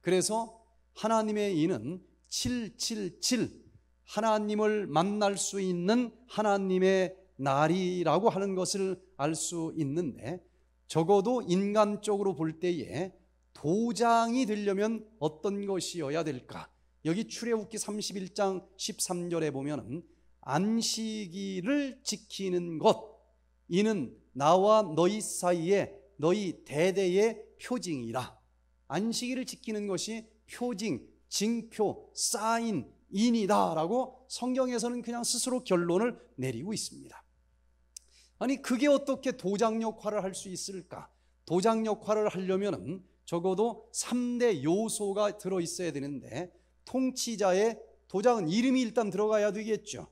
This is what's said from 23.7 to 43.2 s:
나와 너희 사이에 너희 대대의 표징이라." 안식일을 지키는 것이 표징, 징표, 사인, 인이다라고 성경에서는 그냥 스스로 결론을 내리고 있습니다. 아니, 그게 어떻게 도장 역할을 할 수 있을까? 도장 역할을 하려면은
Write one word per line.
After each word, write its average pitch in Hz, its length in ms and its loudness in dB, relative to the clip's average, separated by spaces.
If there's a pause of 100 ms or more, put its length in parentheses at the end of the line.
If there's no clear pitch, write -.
나와 185 480 6
너희 180 400 2
사이에 180 720 0 (220)
너희 180 480 0
대대의 190 760 2 (200)
표징이라." 127 720 -6 (500)
안식일을 233 580 -2
지키는 208 420 -6
것이 208 400 -6 (240)
표징, 208 560 -4 (220)
징표, 220 840 -2
사인, 226 800 -2 (180)
인이다라고 202 1160 2
성경에서는 247 760 -2
그냥 240 220 -6
스스로 247 400 -2
결론을 180 560 2 (160)
내리고 131 380 -4
있습니다. - 500 -10 (1120)
아니, 262 240 0
그게 254 260 2
어떻게 269 440 4
도장 220 500 0
역할을 214 420 -4
할 190 100 -4
수 - 160 -12
있을까? - 600 -12 (360)
도장 220 400 2
역할을 214 440 0
하려면은 190 720 -2 (220)